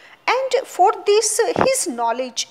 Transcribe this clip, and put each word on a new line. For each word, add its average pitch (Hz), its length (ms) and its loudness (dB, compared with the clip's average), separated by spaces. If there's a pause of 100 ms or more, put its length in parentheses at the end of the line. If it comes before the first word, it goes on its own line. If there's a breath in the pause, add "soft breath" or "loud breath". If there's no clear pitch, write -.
(280 soft breath)
And 508 400 -2
for 370 240 4 (140)
this, 427 340 2
uh, - 260 2
his 523 220 0
knowledge 240 640 -6